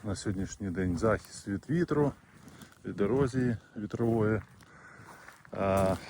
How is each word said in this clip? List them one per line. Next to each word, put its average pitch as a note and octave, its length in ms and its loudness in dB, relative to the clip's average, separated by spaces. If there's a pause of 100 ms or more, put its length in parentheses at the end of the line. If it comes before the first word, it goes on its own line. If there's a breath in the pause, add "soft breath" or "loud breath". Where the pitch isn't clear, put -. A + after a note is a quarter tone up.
на G2+ 120 -4
сьогоднішній F#2+ 540 -4
день F2+ 280 0
захист G#2 500 -2
від G2 220 -4
вітру, D3 420 2 (720 loud breath)
від G2 160 -4
ерозії B2 560 2 (200)
вітрової. A2 640 2 (1120 loud breath)
А, F#2+ 440 2 (140)